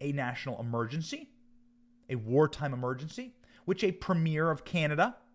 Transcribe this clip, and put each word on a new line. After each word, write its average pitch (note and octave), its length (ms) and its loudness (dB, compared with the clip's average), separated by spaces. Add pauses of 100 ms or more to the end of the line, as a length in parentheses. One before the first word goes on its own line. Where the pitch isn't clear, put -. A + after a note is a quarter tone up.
a C#3+ 120 -2
national B2 480 -4
emergency, A#2 680 -4 (800)
a C3 60 -2
wartime C3+ 580 2
emergency, C3 600 -6 (300)
which F#3+ 200 0
a F#3 80 2
premier E3 580 2
of D3+ 140 -4
Canada, E3 520 2 (180)